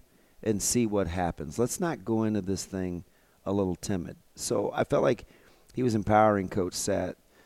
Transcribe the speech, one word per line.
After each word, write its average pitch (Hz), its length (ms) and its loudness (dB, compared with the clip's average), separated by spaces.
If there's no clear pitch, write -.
and 107 180 0
see 120 280 2
what 101 180 2
happens. 85 540 -4
Let's 123 200 0
not 156 240 -2
go 110 200 0
into 107 180 0
this 92 240 -4
thing 90 380 -6
a 95 80 -4
little 95 220 0
timid." 90 400 -6
So - 380 -2
I 123 100 0
felt 147 200 0
like 135 220 0
he 127 80 -2
was 117 120 2
empowering 104 540 4
Coach 92 240 -2
Sat. 90 440 -2